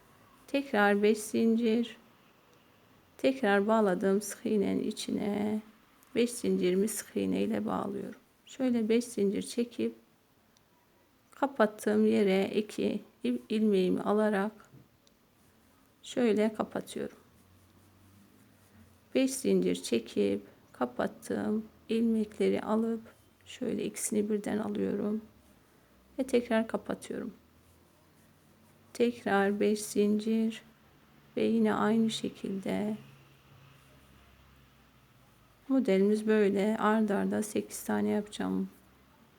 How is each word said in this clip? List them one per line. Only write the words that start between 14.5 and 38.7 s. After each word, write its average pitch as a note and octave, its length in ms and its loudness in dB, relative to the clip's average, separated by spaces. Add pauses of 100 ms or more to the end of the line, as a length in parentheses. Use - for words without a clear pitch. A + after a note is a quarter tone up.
şöyle G#3+ 520 0
kapatıyorum. - 640 -8 (2000)
Beş C4 160 4
zincir F3+ 440 2
çekip G3+ 680 -2 (300)
kapattığım G#3+ 920 -4 (240)
ilmekleri A3 720 0
alıp A3+ 560 -4 (300)
şöyle - 360 -6
ikisini G#3+ 460 -4
birden G#3 280 -2
alıyorum G#3 640 -4 (960)
ve C4+ 40 -2
tekrar A#3+ 460 0
kapatıyorum. - 640 -8 (1600)
Tekrar G3+ 680 2
beş G#3 220 2
zincir A3 800 0 (760)
ve A3 60 0
yine G#3+ 320 2
aynı G#3+ 360 2
şekilde G3 840 -4 (2750)
modelimiz G#3+ 580 4
böyle G#3+ 520 4
ard G#3+ 300 2
arda G3 340 0
sekiz - 420 -6
tane G#3 240 -2
yapacağım G3 600 -2 (680)